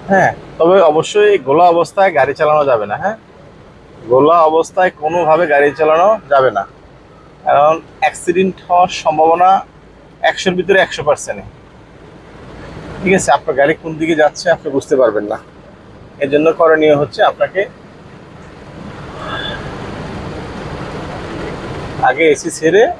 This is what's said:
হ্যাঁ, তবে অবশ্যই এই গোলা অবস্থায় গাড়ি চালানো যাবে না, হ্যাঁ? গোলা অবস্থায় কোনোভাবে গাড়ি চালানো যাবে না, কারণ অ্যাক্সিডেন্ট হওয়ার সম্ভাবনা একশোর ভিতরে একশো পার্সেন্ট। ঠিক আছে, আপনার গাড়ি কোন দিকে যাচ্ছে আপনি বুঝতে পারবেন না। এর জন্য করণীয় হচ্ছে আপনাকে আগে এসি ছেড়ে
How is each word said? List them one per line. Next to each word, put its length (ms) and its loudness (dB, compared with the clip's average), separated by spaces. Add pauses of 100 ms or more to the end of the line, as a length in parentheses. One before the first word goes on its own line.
হ্যাঁ, 240 2 (260)
তবে 240 4
অবশ্যই 500 2
এই 60 2
গোলা 360 2
অবস্থায় 440 0
গাড়ি 160 2
চালানো 320 2
যাবে 200 0
না, 100 -6
হ্যাঁ? 200 -6 (920)
গোলা 300 4 (120)
অবস্থায় 420 0 (100)
কোনোভাবে 460 0
গাড়ি 220 4 (100)
চালানো 300 4 (200)
যাবে 220 4
না, 120 -4 (800)
কারণ 280 4 (260)
অ্যাক্সিডেন্ট 560 -2 (120)
হওয়ার 220 2 (140)
সম্ভাবনা 460 2 (720)
একশোর 320 -2
ভিতরে 260 0
একশো 240 -2
পার্সেন্ট। 380 -4 (1600)
ঠিক 100 2
আছে, 180 0
আপনার 240 0
গাড়ি 260 2
কোন 160 -10
দিকে 180 -2
যাচ্ছে 340 0
আপনি 220 -2
বুঝতে 240 -2
পারবেন 360 2
না। 60 -6 (840)
এর 100 -4
জন্য 180 2 (120)
করণীয় 360 4
হচ্ছে 280 -2
আপনাকে 380 -2 (4000)
আগে 240 0
এসি 180 -4
ছেড়ে 320 2 (160)